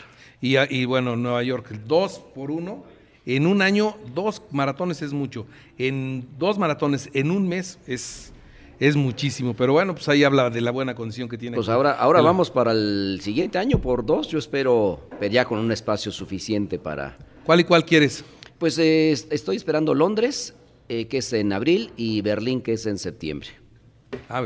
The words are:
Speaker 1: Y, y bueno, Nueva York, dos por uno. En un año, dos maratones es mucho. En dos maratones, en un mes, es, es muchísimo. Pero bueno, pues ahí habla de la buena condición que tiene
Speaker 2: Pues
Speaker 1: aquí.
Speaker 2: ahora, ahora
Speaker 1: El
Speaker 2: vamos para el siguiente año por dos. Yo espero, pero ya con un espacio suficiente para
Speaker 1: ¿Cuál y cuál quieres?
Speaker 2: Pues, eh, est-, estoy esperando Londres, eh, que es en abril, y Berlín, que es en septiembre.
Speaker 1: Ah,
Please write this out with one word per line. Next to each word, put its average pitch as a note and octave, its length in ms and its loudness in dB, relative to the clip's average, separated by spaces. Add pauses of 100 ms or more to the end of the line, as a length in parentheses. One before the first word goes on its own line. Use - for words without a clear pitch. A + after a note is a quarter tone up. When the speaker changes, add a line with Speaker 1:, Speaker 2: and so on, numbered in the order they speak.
(400)
Speaker 1:
Y, C3 180 0
y C3+ 280 2
bueno, B2 300 0
Nueva B2 280 -2
York, B2+ 280 -4 (160)
dos F#3 340 0 (140)
por C#3 160 -8
uno. F3+ 340 -8 (400)
En C3+ 220 2
un G3 160 4
año, G#3 320 2 (180)
dos G3+ 380 -4
maratones C#3 500 -2
es D3 100 -8
mucho. C3 360 -6 (320)
En C3 480 -4 (100)
dos G3 220 0
maratones, D3 540 -2
en C#3 180 0
un G3 160 0
mes, F#3 400 -6
es, - 440 -10 (480)
es C#3+ 160 4
muchísimo. B2+ 600 0
Pero B2+ 180 4
bueno, F3+ 220 2
pues - 120 -8
ahí D3 160 6
habla C3+ 280 4
de A#2 100 -4
la A#2+ 100 0
buena B2+ 220 -4
condición A#2 340 -8
que A#2 100 -10
tiene A#2 180 -10
Speaker 2:
Pues G#2+ 120 -2
Speaker 1:
aquí. A2+ 60 0
Speaker 2:
ahora, C3+ 200 4
ahora C#3 260 4
Speaker 1:
El D3+ 60 6
Speaker 2:
vamos F3 260 4
para A#2 220 2
el G2+ 500 0
siguiente A2 340 -2
año A#3+ 240 2
por B2 240 -2
dos. F#3+ 220 0
Yo D#3+ 100 -4
espero, A#2+ 720 0 (100)
pero G2+ 140 -2
ya B2 120 4
con A2 120 -4
un A2+ 140 0
espacio G#2 400 -4
suficiente F#2+ 680 -4
para C#2 400 -10 (280)
Speaker 1:
¿Cuál E3+ 140 4
y F3 60 4
cuál E3+ 180 4
quieres? D3+ 400 4 (340)
Speaker 2:
Pues, D#3+ 220 -2
eh, D#3+ 320 4
est-, - 220 -4
estoy F#3+ 240 -4
esperando D3+ 360 0
Londres, G#3 600 0 (340)
eh, A2+ 200 -4
que C3 100 -4
es B2 160 -4
en G#2 180 2
abril, E3 460 0
y A2 240 0
Berlín, G#2+ 400 -2
que A#2 100 -4
es G#2+ 140 -2
en G2+ 120 -2
septiembre. D#2 520 -8 (800)
Speaker 1:
Ah, B2 160 -4